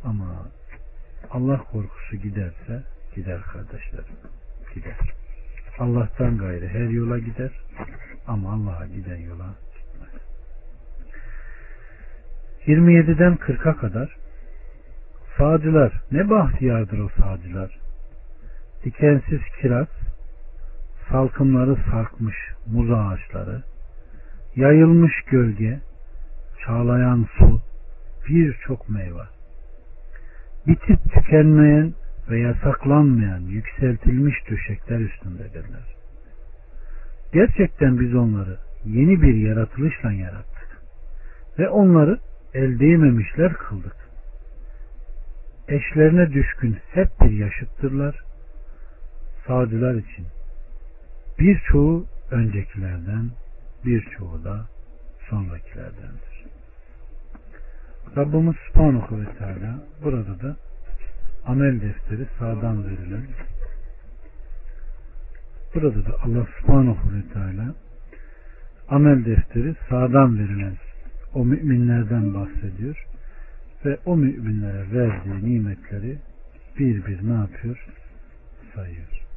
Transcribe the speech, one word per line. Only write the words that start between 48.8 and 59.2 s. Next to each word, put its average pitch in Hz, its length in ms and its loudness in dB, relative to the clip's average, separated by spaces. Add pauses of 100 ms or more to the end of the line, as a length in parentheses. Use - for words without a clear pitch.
Sağcılar 123 480 0
için - 320 -8 (1120)
birçoğu 165 680 6 (260)
öncekilerden, 101 960 -2 (560)
birçoğu 92 580 -4
da 104 220 -8 (640)
sonrakilerdendir. - 1160 -10 (1700)
Rabbimiz 151 380 0 (120)
Subhanahu 117 540 6